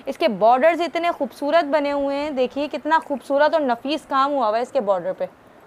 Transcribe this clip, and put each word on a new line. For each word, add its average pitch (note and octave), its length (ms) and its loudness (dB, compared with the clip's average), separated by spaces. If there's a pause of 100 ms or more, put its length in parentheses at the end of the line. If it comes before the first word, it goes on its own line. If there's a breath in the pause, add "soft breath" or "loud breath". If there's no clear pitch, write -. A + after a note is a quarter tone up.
इसके D#4 220 -2
borders B3+ 500 4
इतने E4+ 320 -2
खूबसूरत D4+ 540 0
बने C#4+ 240 0
हुए C#4 240 -2
हैं, D4 220 -4
देखिए C4+ 320 -2
कितना D4+ 320 -2
खूबसूरत C#4+ 540 0
और D#4 80 0
नफीस C4+ 440 -4
काम C#4 260 0
हुआ C4 140 0
हुआ G#3+ 100 0
है A#3 60 0
इसके B3+ 200 -2
border F#3 300 -2
पे, F3+ 140 -6 (400)